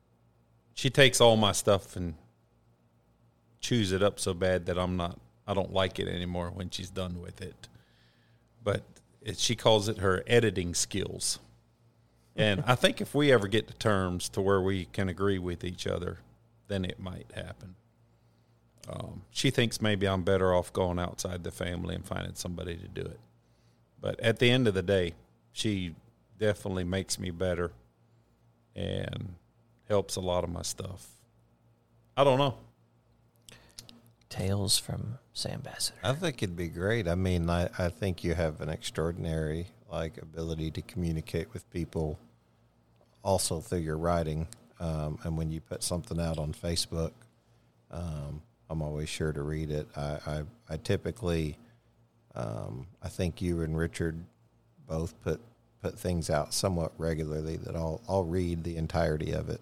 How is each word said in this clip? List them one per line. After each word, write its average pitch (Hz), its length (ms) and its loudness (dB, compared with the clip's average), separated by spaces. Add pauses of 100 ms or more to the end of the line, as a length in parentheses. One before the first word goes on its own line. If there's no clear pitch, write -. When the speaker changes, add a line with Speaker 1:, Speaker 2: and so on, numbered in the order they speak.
(720)
Speaker 1:
she - 160 0
takes 131 320 8
all 113 160 10
my 104 140 6
stuff - 440 2
and 85 200 -4 (1400)
chews 110 320 0
it 95 100 2
up 101 180 4
so 98 140 -2
bad 90 320 2
that 87 120 -2
I'm 90 200 0
not, 87 220 -4 (280)
I 101 60 -2
don't 90 180 0
like 95 280 2
it 92 80 -2
anymore 90 440 -4
when 90 200 -8
she's 92 180 -8
done 90 320 -6
with 90 200 -14
it. - 260 -12 (960)
But 101 200 0 (380)
it, 98 160 -6
she - 180 2
calls 110 320 6
it 104 120 -4
her 92 280 4
editing 98 460 4
skills. - 680 -2 (960)
And 104 300 4
I 127 100 6
think - 260 2
if - 120 -6
we 143 180 6
ever 101 160 8
get 107 200 2
to - 80 -14
terms 95 540 2
to 101 120 -2
where 98 200 6
we 95 240 0
can 98 240 -2
agree 95 280 0
with 90 260 -4
each 92 220 -6
other, 90 340 -4 (500)
then 95 160 -2
it - 140 -8
might 90 360 -10
happen. 92 400 -12 (1120)
Um, - 400 -10
she - 220 2
thinks 117 300 2
maybe 101 260 2
I'm 95 160 2
better 92 320 4
off 87 180 2
going 90 240 2
outside 90 460 -4
the 82 80 -6
family 87 420 -4
and 87 120 -6
finding 90 300 -6
somebody 87 420 -6
to - 100 -12
do 95 140 -8
it. - 180 -10 (800)
But 101 220 -4
at 113 180 2
the 120 100 8
end 123 180 4
of 101 60 4
the 92 80 2
day, 90 320 2 (380)
she 95 420 -4 (460)
definitely 98 460 0
makes 92 340 -2
me 92 100 -4
better 87 440 -2 (1040)
and 95 600 -6 (520)
helps 101 280 0
a 98 60 -4
lot 90 220 0
of 85 60 -4
my 85 140 -6
stuff. - 420 -8 (1120)
I 135 60 6
don't 135 160 6
know. 135 160 2 (1700)
Speaker 2:
Tales 101 500 0
from - 400 -6 (160)
Sambassador. - 560 -6 (120)
Speaker 3:
I 113 100 0
think 165 280 -4
it'd 90 140 -4
be 85 140 -4
great. 92 380 0
I 85 80 2
mean, 90 340 2
I, 87 280 2
I 87 120 0
think 92 340 -4
you 85 100 2
have 80 280 0
an 78 80 -4
extraordinary, 80 960 -4 (240)
like, 82 300 -6
ability 80 500 -6
to - 100 -6
communicate 82 720 -4
with - 160 -12
people 80 480 -4 (1080)
also 92 360 2
through 90 200 -2
your 78 180 -2
writing. 82 500 2 (320)
Um, 78 440 -4
and 80 140 -2
when 80 140 -2
you 80 80 -4
put - 240 -10
something 82 360 -2
out 82 200 0
on 78 140 -4
Facebook, 82 580 -2 (800)
um, 76 500 -8 (280)
I'm 80 120 -4
always 76 280 -4
sure 78 240 0
to 73 100 -4
read 78 260 -2
it. 76 160 -2 (120)
I, 73 280 -4
I, 76 160 -4 (280)
I 80 80 -4
typically, 85 800 -2 (760)
um, 55 540 -6 (160)
I 90 60 -6
think 87 320 -2
you 87 200 0
and 80 160 0
Richard 82 400 -2 (720)
both 80 340 -4
put, 80 200 -2 (400)
put - 180 -6
things 87 300 0
out 76 240 0
somewhat 87 440 0
regularly 80 600 -2
that - 180 -8
I'll, 80 320 -2
I'll 95 160 2
read 85 400 -2
the 85 140 -4
entirety 80 560 0
of 78 160 -4
it 78 120 -6